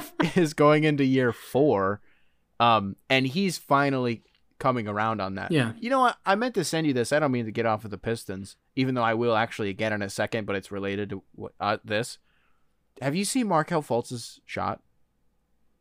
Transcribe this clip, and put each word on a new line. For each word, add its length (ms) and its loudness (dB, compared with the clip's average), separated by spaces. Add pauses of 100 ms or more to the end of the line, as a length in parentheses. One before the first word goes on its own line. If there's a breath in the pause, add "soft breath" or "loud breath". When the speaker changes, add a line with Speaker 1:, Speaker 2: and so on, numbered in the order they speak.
(200)
Speaker 1:
<laughs> 160 0
is 180 2
going 300 6
into 220 2
year 260 2
four, 720 0 (580)
um, 360 4 (140)
and 180 4
he's 300 0
finally 680 0 (340)
coming 300 0
around 340 0
on 140 -4
that. 160 -6
Speaker 2:
Yeah. 280 2
Speaker 1:
You 100 -6
know 120 2
what? 240 2
I 100 4
meant 200 -2
to 80 0
send 240 0
you 60 2
this. 180 0
I 80 4
don't 120 2
mean 140 -2
to 60 -8
get 140 -2
off 200 0
of 60 -12
the 60 -12
Pistons, 580 -8 (200)
even 200 0
though 80 0
I 100 2
will 220 2
actually 340 -2
again 240 -2
in 80 -2
a 80 -4
second, 360 -4
but 100 -4
it's 160 -8
related 400 -4
to 120 -10 (160)
wh-, 60 -10 (140)
uh, 240 0
this. 340 -4 (840)
Have 140 -2
you 100 0
seen 220 0
Markelle 340 2
Fultz's 640 -6
shot 360 -6 (1000)